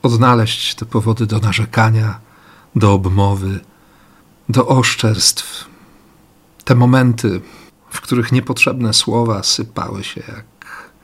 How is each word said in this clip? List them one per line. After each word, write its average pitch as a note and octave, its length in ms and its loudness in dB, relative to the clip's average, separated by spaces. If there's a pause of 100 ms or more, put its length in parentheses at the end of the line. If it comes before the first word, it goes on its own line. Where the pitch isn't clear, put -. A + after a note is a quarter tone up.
Odnaleźć A#2 720 2
te - 120 -12
powody A2 400 -2
do G#2+ 120 -2
narzekania, A2 800 0 (560)
do G#2 160 4
obmowy, F#2+ 680 0 (880)
do - 180 2
oszczerstw. - 1000 0 (1000)
Te C3+ 100 4
momenty, B2 680 2 (500)
w - 100 -12
których A#2+ 320 -2
niepotrzebne B2 640 -2
słowa A2+ 480 0
sypały - 600 -6
się - 240 -12
jak, - 600 -20 (140)